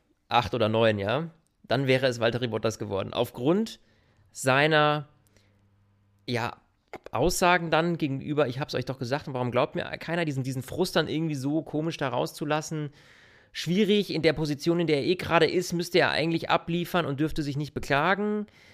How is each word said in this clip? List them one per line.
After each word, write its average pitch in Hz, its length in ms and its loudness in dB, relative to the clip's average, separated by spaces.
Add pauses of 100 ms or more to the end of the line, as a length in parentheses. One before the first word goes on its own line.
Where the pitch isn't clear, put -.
(280)
acht 117 280 2
oder 110 140 2
neun, 110 280 4
ja, 123 320 -2 (320)
dann 135 240 -2
wäre 131 220 4
es 120 120 0
Valtteri 120 280 0
Bottas 110 320 -2
geworden. 104 340 -4
Aufgrund 151 680 0 (520)
seiner, 151 760 2 (1160)
ja, - 320 -4 (540)
Aussagen 170 600 2
dann 165 260 2
gegenüber, 143 500 0
ich 127 120 -6
hab's 147 140 -6
euch - 120 -2
doch 131 140 -8
gesagt, 131 280 -4
und 135 60 -10
warum 123 180 -2
glaubt 127 240 2
mir 175 80 -4 (140)
keiner, 170 260 -4
diesen, 135 200 -4
diesen 127 200 -6
Frust 165 320 -2
dann 160 140 2
irgendwie 151 260 -2
so 143 260 -2
komisch 156 360 -4
da 143 100 -2
rauszulassen. 151 840 -4 (640)
Schwierig, 196 600 2
in 156 80 -2
der 156 100 6
Position, 151 480 0
in 170 80 0
der 147 120 2
er 127 40 -2
eh 170 120 2
gerade 165 300 2
ist, 175 280 0
müsste 170 260 2
er 127 120 4
eigentlich 160 380 -2
abliefern 170 560 0
und 135 140 -4
dürfte 156 240 -2
sich 139 140 -4
nicht 147 160 -6
beklagen, 196 760 0 (260)